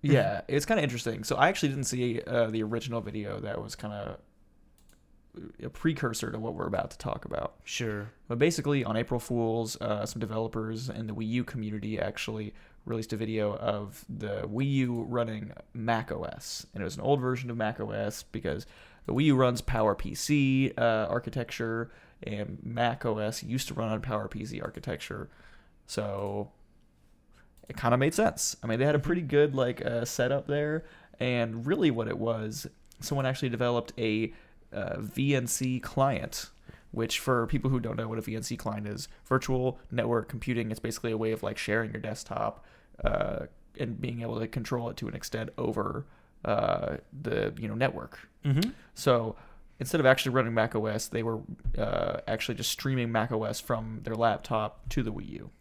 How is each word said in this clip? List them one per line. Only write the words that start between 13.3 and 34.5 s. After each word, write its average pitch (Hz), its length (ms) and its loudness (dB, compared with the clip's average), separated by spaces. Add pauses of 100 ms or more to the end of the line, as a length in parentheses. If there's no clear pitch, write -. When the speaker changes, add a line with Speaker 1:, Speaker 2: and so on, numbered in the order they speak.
Speaker 1:
of 104 520 -4
the 104 400 -4
Wii 127 240 0
U 123 360 2
running 113 440 -2 (220)
Mac 113 360 0
O 80 140 -4
S. - 500 -10
And - 60 -6
it 98 40 -2
was - 120 -4
an - 60 -8
old 143 180 4
version 127 300 -2
of 117 60 -4
Mac 110 240 0
O 104 100 -4
S 104 340 -4
because - 420 -4 (400)
the - 80 0
Wii 139 120 6
U 143 100 8
runs 123 240 4
Power 110 340 4
P - 200 -4
C, 135 640 4
uh, 113 320 2
architecture, 117 840 -2 (340)
and 104 400 -6
Mac 117 420 0
O 107 120 0
S 107 240 -2
used 131 260 -4
to - 60 -8
run 110 160 -2
on 110 100 -2
Power 107 260 -4
P 107 180 -8
C - 160 -8
architecture. - 680 -6 (580)
So 101 640 -4 (1160)
it - 80 -12
kinda 123 200 4
made 139 180 4
sense. - 480 2
I - 40 -6
mean, 117 140 0
they 135 60 6
had 147 80 4
a 147 40 6
pretty 156 240 2
good, 143 320 6
like, 123 300 0
uh, 117 200 0
setup 131 440 0
there. 147 360 0 (360)
And 117 460 0
really 170 260 6
what 113 160 0
it - 100 -2
was, 113 480 -2 (340)
someone 139 260 0
actually 131 240 0
developed 120 480 0
a, 110 340 2 (400)